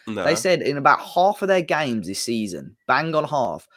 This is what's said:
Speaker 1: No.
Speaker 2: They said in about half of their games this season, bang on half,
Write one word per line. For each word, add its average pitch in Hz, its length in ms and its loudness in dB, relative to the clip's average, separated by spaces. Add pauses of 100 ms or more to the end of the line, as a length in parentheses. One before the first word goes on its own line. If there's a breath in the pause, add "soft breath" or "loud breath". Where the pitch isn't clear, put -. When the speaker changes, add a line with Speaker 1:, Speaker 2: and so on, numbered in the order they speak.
Speaker 1:
No. 104 180 -4
Speaker 2:
They 160 100 4
said 175 260 2
in 143 160 0
about 143 220 4
half 196 420 0
of 196 60 0
their 190 140 2
games 139 460 -2
this 98 140 -6
season, 98 540 -6 (120)
bang 156 280 0
on 151 80 2
half, 120 540 -2